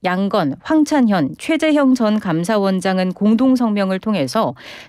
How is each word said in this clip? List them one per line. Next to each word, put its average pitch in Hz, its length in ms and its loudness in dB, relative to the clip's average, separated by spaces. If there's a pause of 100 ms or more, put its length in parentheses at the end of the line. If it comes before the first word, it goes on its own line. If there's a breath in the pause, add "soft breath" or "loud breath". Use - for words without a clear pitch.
양건, 185 580 -2
황찬현, 233 800 2
최재형 294 560 2
전 214 240 0
감사원장은 190 920 -2
공동 226 440 2
성명을 202 440 0
통해서 165 540 -2 (340 loud breath)